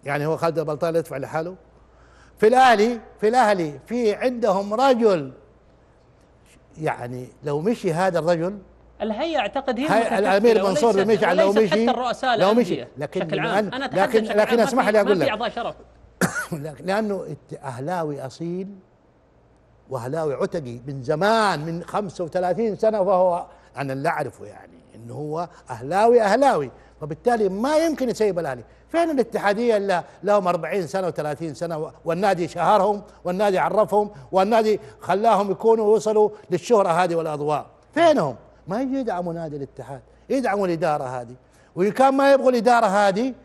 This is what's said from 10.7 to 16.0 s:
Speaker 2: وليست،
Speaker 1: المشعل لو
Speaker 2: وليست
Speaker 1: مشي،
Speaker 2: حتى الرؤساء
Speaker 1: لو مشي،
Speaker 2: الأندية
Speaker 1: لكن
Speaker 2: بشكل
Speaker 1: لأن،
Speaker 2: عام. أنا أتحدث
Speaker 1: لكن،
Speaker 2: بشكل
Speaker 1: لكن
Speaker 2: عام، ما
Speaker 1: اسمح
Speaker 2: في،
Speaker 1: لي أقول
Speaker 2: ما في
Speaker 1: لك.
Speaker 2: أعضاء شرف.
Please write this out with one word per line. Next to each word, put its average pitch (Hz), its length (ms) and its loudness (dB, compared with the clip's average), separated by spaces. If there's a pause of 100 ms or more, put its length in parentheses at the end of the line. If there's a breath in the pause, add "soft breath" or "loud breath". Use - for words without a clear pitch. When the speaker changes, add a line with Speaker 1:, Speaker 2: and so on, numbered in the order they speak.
Speaker 2:
وليست، 196 140 2
Speaker 1:
المشعل 190 280 2
لو 196 120 4
Speaker 2:
وليست 208 240 2
Speaker 1:
مشي، 226 160 2
Speaker 2:
حتى - 0 - (100)
الرؤساء 247 380 -2
Speaker 1:
لو 196 160 4
مشي، 214 200 2
Speaker 2:
الأندية 120 140 -8 (100)
Speaker 1:
لكن 147 220 -6
Speaker 2:
بشكل 170 180 -4
Speaker 1:
لأن، 185 80 -2
Speaker 2:
عام. 208 280 -2
أنا 269 120 -8
أتحدث - 140 -4
Speaker 1:
لكن، 208 220 4
Speaker 2:
بشكل 214 180 -2
Speaker 1:
لكن 214 100 2
Speaker 2:
عام، 233 80 2
ما 226 60 4
Speaker 1:
اسمح 233 220 0
Speaker 2:
في، 208 60 0
Speaker 1:
لي 214 100 4
أقول 226 80 0
Speaker 2:
ما 202 60 6
في 160 80 0
Speaker 1:
لك. 123 60 0
Speaker 2:
أعضاء 202 200 -6
شرف. 226 260 -8 (440)